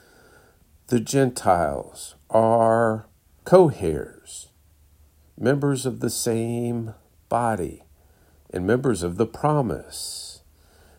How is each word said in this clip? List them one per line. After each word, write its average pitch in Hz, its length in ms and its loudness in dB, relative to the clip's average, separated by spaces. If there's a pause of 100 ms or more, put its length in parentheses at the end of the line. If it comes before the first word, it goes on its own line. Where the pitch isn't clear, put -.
(880)
The 120 120 2
Gentiles 92 1120 0 (160)
are 113 760 4 (380)
co-heirs, 107 1040 2 (920)
members 139 480 0
of 117 140 -4
the 123 100 -2
same 117 840 -4 (340)
body, 110 540 -2 (680)
and 90 160 -6
members 120 360 0
of 87 140 -6
the 110 100 0
promise - 1160 -6 (560)